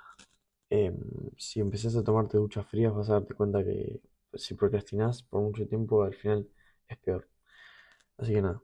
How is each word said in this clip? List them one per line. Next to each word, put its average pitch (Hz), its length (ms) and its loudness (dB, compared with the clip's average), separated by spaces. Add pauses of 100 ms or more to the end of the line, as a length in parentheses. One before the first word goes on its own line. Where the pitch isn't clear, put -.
(680)
em, 101 280 2 (400)
si - 240 -6
empezás 104 340 -2
a 113 80 2
tomarte 107 340 2
duchas 104 300 0
frías, 110 260 2
vas 104 160 -2
a 107 40 4
darte 101 200 2
cuenta 101 300 2
que 98 380 -4 (320)
si - 220 -10
procrastinás 104 680 0
por 101 180 -2
mucho 104 260 -2
tiempo, 110 360 2
al 98 120 -2
final 104 340 -2 (380)
es 120 100 -12
peor. - 320 -4 (880)
Así 113 160 -2
que 104 80 4
nada, 98 220 -2